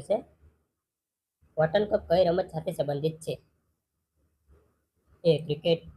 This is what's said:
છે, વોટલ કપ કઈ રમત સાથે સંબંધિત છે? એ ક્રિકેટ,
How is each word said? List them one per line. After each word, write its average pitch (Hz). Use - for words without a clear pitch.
છે, 202
વોટલ 160
કપ 208
કઈ 180
રમત 185
સાથે 160
સંબંધિત 147
છે? 156
એ 170
ક્રિકેટ, 165